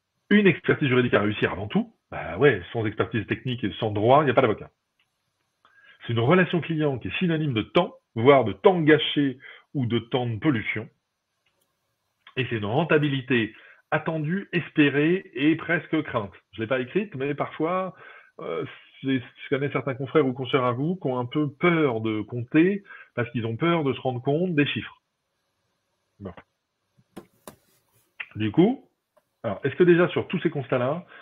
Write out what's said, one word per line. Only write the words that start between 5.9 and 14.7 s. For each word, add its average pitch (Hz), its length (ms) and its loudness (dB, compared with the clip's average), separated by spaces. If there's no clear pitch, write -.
C'est 120 80 -4
une 113 60 0
relation 165 420 4
client 151 360 -2
qui 98 120 -8
est - 100 -8
synonyme 156 340 0
de 107 80 0
temps, 175 340 0
voire 127 300 6
de 98 80 -2
temps 185 280 2
gâché 143 560 2
ou 131 100 -2
de 117 140 0
temps 123 260 -4
de 117 120 -4
pollution. 110 520 -2
Et 127 120 -2
c'est 113 80 -4
une 104 80 -6
rentabilité 135 880 0
attendue, 160 600 -4
espérée 151 840 0